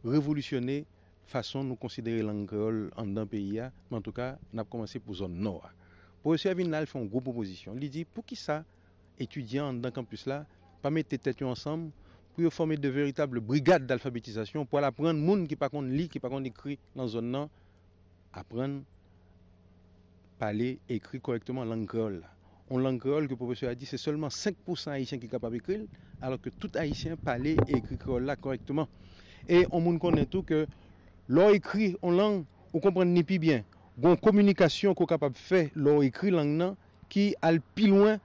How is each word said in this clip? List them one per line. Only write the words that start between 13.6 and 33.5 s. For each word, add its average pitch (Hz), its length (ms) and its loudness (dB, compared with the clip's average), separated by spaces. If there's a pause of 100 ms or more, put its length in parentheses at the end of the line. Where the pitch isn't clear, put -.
dalfabetizasyon, 120 800 -4
pou 147 80 0
al 143 80 2
aprann 151 320 0
moun 170 320 2
ki 151 80 -4
pa 139 160 -2
konn 139 160 -4
li, 151 160 0
ki 147 160 -8
pa 123 80 -6
konn 135 160 -6
ekri 139 300 -8 (200)
nan 127 140 -4
zòn 117 240 -4
nan, 147 140 -4 (880)
aprann, 135 460 -8 (1500)
pale, 113 380 -2 (180)
ekri 117 240 -6
kòrektman 127 480 -6
lang 113 240 -4
kreyòl 110 320 -4
la. - 80 -20 (400)
On 127 140 0
lang 131 180 0
kreyòl 147 300 0
ke - 80 -4
pwofesè 123 320 -4
a - 20 -6
di, 127 160 -12
se 135 80 -8
sèlman 151 320 -4
senk - 380 -4
pou 180 100 -4
san 147 160 -8
Ayisyen 131 300 -6
ki 113 80 -14
kapab 117 260 -6
ekri, 190 220 -6 (420)
alò 131 160 -6
ke - 220 -10
tout - 180 -8
Ayisyen 160 480 -4
pale, 139 300 0 (100)
ekri 123 320 -2
kreyòl 127 320 -4
la 139 80 -2
kòrektman. 135 480 -4 (640)
E 175 220 8
on 170 100 0
moun 170 160 2
konnen 156 320 2
tou 190 160 -2
ke 156 220 0 (680)
lò 180 220 8
ekri 196 400 0 (100)
on 175 140 4
lang, 202 240 2 (260)
ou 160 140 -2
konprann 180 320 4
ni 175 100 6
pi 190 160 2
byen. 143 240 4 (320)